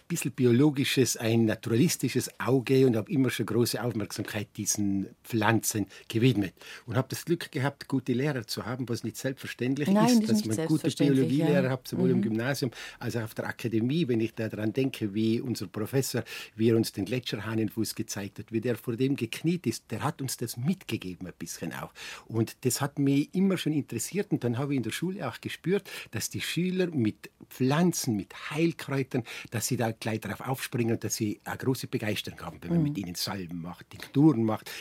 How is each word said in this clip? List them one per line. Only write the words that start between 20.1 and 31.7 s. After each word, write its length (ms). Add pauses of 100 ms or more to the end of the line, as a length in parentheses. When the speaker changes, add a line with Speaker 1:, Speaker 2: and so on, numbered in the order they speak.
Speaker 1:
uns 160
das 180
mitgegeben 720
ein 100
bisschen 360
auch. 180 (360)
Und 360
das 160
hat 180
mich 380
immer 220
schon 160
interessiert 580
und 140
dann 120
habe 140
ich 60
in 60
der 80
Schule 360
auch 140
gespürt, 500 (200)
dass 180
die 100
Schüler 480
mit 420 (200)
Pflanzen, 640
mit 360
Heilkräutern, 720 (280)
dass 160
sie 80
da 240
gleich 220
drauf 200
aufspringen 520
und 100
dass 120
sie 280
eine 140
große 300